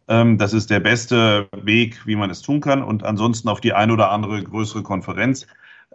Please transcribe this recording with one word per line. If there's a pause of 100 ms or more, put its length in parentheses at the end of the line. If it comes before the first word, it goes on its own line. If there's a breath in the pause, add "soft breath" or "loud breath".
Ähm,
das
ist
der
beste
Weg,
wie
man
es
tun
kann.
Und
ansonsten
auf
die
ein
oder
andere
größere
Konferenz. (480 soft breath)